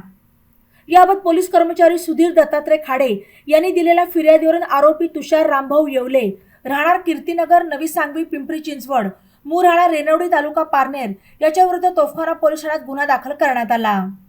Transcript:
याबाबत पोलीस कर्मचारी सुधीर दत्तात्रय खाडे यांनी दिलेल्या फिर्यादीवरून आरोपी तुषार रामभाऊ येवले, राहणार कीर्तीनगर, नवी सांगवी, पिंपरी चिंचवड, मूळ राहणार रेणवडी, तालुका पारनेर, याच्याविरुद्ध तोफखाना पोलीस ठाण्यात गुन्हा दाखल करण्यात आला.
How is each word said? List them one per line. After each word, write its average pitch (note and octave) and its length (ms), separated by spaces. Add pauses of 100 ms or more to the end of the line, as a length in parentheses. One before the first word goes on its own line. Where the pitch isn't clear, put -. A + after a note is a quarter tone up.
(880)
याबाबत F#4 320
पोलीस F4 320
कर्मचारी E4+ 460
सुधीर E4 360
दत्तात्रय D4+ 440 (100)
खाडे C4 280 (320)
यांनी D#4 240
दिलेल्या F4 420
फिर्यादीवरून D#4+ 500
आरोपी D4+ 440
तुषार D#4 380
रामभाऊ C#4+ 420
येवले, B3+ 420 (360)
राहणार D4+ 320
कीर्तीनगर, E4+ 680
नवी D#4 240
सांगवी, D#4 360
पिंपरी D#4 360
चिंचवड, C4 480 (380)
मूळ E4+ 180
राहणार F4 260
रेणवडी, D#4 420
तालुका D4+ 320
पारनेर, C4+ 480 (300)
याच्याविरुद्ध F4+ 560
तोफखाना D#4+ 360
पोलीस D#4 280
ठाण्यात D4+ 240
गुन्हा C#4 200
दाखल C4+ 280
करण्यात B3+ 380
आला. A3 280 (300)